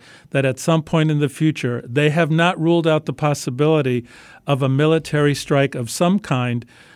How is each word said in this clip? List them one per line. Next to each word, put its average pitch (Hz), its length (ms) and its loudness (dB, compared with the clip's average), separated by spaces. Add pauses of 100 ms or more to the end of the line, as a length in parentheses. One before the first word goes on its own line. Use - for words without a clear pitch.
(300)
that 135 140 0
at 131 140 -2
some 165 240 0
point 156 300 0
in 147 80 0
the 147 80 0
future, 139 580 -2
they 147 240 0
have 156 200 2
not 165 300 2
ruled 165 280 2
out 156 180 0
the 147 60 -4
possibility 143 920 0 (440)
of 139 140 0
a 135 60 0
military 147 640 2
strike 139 420 0
of 120 120 -6
some 185 300 0
kind, 123 480 -2 (300)